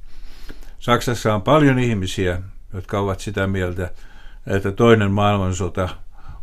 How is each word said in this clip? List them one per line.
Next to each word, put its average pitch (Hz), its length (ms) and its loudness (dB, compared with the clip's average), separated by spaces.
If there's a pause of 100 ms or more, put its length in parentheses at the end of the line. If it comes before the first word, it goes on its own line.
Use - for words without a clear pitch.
(800)
Saksassa 117 560 0
on 101 80 0
paljon 139 360 6
ihmisiä, 92 640 0 (320)
jotka 98 240 -4
ovat 98 220 -2
sitä 98 260 -2
mieltä, 92 440 -2 (560)
että 98 260 0
toinen 110 380 6
maailmansota 95 800 0 (540)